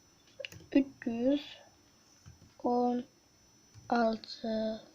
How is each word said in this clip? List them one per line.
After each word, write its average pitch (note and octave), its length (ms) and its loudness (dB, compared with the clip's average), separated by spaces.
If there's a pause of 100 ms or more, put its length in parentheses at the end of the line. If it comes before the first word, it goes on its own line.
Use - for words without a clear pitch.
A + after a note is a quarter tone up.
(720)
Üç C4+ 160 6 (180)
yüz B3+ 360 2 (1200)
on B3 400 2 (840)
altı A3 920 0 (140)